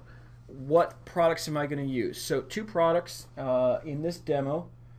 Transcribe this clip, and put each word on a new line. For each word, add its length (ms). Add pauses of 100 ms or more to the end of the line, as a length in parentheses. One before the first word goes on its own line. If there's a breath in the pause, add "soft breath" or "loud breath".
(460 loud breath)
what 580
products 440
am 100
I 80
gonna 160
use? 360
So 220
two 240
products, 640 (100)
uh, 480
in 160
this 160
demo, 540 (280 loud breath)